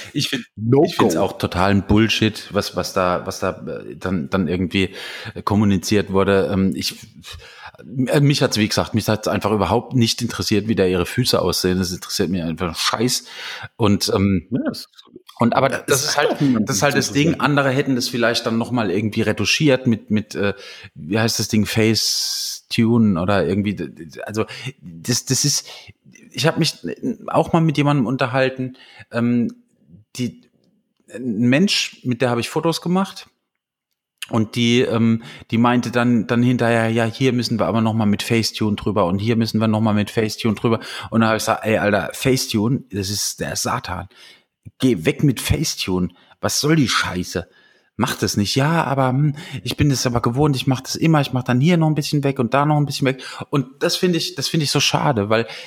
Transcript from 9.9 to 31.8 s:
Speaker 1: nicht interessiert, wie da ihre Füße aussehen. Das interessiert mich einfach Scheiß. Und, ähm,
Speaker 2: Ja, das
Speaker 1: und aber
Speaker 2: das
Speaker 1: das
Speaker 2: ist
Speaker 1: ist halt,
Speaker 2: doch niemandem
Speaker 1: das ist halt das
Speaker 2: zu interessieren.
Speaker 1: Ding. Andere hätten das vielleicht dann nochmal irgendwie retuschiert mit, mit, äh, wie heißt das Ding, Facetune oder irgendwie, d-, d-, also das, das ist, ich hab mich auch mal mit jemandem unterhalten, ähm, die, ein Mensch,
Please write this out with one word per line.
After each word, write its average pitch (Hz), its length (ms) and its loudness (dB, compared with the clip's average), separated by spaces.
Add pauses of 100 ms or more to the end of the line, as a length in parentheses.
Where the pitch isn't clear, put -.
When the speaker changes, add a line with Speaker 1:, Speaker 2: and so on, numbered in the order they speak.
Speaker 1:
nicht 117 260 2
interessiert, 107 460 -2
wie 107 80 0
da 95 100 4
ihre 90 200 0
Füße - 360 0
aussehen. 90 360 0
Das 90 140 -2
interessiert 85 380 -4
mich 90 120 -2
einfach 85 360 -4
Scheiß. - 460 -2 (520)
Und, 104 380 2
ähm, 98 360 2
Speaker 2:
Ja, 175 180 -2
das - 180 -8 (520)
Speaker 1:
und 117 160 2
aber 131 140 2
Speaker 2:
das - 180 -4
Speaker 1:
das 139 140 2
Speaker 2:
ist - 100 -4
Speaker 1:
ist - 60 -2
halt, 151 140 2
Speaker 2:
doch - 100 -4
niemandem 123 260 2
Speaker 1:
das 131 100 -2
ist - 60 0
halt 139 140 2
das 131 120 2
Speaker 2:
zu 107 40 -8
interessieren. 147 220 2
Speaker 1:
Ding. - 60 -6
Andere 139 300 2
hätten 135 240 0
das 120 140 -2
vielleicht 117 380 0
dann 113 100 0
nochmal 113 340 0
irgendwie 107 300 0
retuschiert 127 640 2
mit, 113 240 0
mit, 104 240 -2
äh, 98 200 -2 (400)
wie 85 240 -4
heißt 113 200 0
das 110 100 -4
Ding, 107 180 2
Facetune 110 1500 0
oder 92 260 2
irgendwie, 98 280 0
d-, 78 160 -8
d-, 76 320 -16
also 104 240 -4 (340)
das, 87 460 -6
das - 180 -2
ist, - 240 -2 (600)
ich 131 160 -4
hab 165 120 2
mich 156 180 0 (500)
auch - 260 0
mal 165 80 4
mit 160 160 2
jemandem 143 300 2
unterhalten, 131 720 -2 (340)
ähm, 120 400 0 (640)
die, 123 240 -6 (720)
ein 120 380 -2
Mensch, 180 540 0